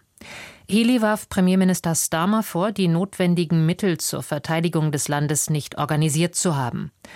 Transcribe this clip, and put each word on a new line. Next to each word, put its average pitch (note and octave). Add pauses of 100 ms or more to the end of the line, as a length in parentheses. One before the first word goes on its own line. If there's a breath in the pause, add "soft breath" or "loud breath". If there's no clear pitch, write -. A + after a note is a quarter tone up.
(680 loud breath)
Healey A3+
warf G#3+
Premierminister F#3
Starmer G3
vor, G3
die F#3
notwendigen F3
Mittel E3+
zur -
Verteidigung D#3+
des C#3+
Landes D3
nicht -
organisiert D#3
zu D#3+
haben. A#2+ (240 loud breath)